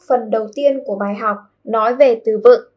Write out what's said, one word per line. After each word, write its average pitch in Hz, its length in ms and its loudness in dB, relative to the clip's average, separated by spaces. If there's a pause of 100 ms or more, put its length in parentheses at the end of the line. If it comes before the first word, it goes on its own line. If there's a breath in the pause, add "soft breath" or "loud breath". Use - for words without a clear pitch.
phần 226 220 -2
đầu 214 240 -4
tiên 277 300 -2
của 202 120 -6
bài 202 180 -6
học 208 220 -4 (280)
nói 220 300 -2
về 247 300 2
từ 220 200 -2
vựng. 240 320 4